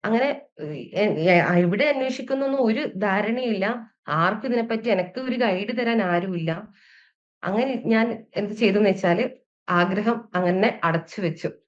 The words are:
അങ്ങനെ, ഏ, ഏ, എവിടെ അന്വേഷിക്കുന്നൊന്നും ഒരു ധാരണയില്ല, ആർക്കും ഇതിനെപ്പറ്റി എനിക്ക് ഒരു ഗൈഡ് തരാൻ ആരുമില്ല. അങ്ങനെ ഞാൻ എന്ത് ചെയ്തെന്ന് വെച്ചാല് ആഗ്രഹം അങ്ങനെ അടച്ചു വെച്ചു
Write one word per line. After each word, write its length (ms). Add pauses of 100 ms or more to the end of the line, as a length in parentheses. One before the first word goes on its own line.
അങ്ങനെ, 220 (720)
ഏ, 20 (280)
ഏ, 40 (280)
എവിടെ 300
അന്വേഷിക്കുന്നൊന്നും 760
ഒരു 140 (220)
ധാരണയില്ല, 600 (540)
ആർക്കും 300
ഇതിനെപ്പറ്റി 460
എനിക്ക് 320
ഒരു 160
ഗൈഡ് 360
തരാൻ 200 (120)
ആരുമില്ല. 400 (960)
അങ്ങനെ 260 (200)
ഞാൻ 140 (320)
എന്ത് 220
ചെയ്തെന്ന് 320
വെച്ചാല് 320 (540)
ആഗ്രഹം 380 (200)
അങ്ങനെ 320 (180)
അടച്ചു 380
വെച്ചു 240 (180)